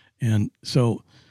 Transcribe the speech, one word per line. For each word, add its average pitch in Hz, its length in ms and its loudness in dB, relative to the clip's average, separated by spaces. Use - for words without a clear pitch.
And 107 300 0
so 120 400 0